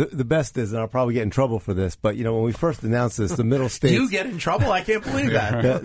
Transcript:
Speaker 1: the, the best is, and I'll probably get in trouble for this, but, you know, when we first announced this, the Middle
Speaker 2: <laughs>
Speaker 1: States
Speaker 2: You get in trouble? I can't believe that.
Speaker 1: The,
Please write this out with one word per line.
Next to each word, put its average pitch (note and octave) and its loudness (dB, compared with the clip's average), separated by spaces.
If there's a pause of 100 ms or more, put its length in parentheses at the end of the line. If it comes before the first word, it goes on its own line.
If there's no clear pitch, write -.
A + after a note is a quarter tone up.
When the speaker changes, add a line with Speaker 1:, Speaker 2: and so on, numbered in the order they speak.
Speaker 1:
the, - -12
the B2+ 0
best D3+ 0
is, A2 -2
and A2+ -2
I'll A2 -2
probably B2 0
get A#2+ 0
in G#2 -2
trouble B2 2
for G2+ -4
this, F#2 -2
but, G#2+ -2
you A#2+ -4
know, A2+ 0
when A2+ 2
we A#2 2
first D#3+ -2
announced A#2+ 0
this, G2 0
the A2+ 0
Middle C3 0
Speaker 2:
<laughs> - -8
Speaker 1:
States D3 4
Speaker 2:
You A#3+ 2
get F#3+ -2
in F#3+ -6
trouble? G#3+ 0
I F#3 2
can't G#3+ 0
believe C4+ -2
that. A#2 0
Speaker 1:
The, B2+ 2